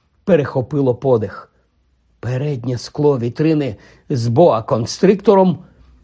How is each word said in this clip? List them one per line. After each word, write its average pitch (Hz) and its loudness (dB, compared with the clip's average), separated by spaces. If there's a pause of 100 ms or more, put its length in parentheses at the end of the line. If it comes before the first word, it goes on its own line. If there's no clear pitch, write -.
(240)
перехопило 139 0
подих. 117 -4 (680)
Переднє 127 -6
скло 147 -2
вітрини 135 -2 (340)
з 120 -2
боа-констриктором 165 2 (460)